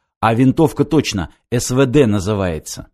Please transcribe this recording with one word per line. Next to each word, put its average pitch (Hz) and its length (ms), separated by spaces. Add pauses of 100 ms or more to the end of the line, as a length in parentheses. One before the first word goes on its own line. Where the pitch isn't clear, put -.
(220)
А 110 120
винтовка 135 520
точно, 107 480 (180)
С 120 180
В 127 160
Д 127 220
называется». 98 880